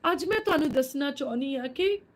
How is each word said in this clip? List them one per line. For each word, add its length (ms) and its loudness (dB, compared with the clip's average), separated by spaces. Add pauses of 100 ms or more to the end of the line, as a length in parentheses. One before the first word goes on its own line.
(120)
ਅੱਜ 120 0
ਮੈਂ 160 2
ਤੁਹਾਨੂੰ 320 2
ਦੱਸਣਾ 380 0
ਚਾਹੁੰਦੀ 440 -4
ਆ 120 -4
ਕਿ 320 0 (180)